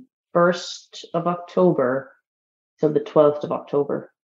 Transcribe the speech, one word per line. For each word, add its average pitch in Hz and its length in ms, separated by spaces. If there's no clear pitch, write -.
first - 800
of 170 140
October 160 880
till 151 120
the 147 80
twelfth 147 440
of 135 80
October 143 600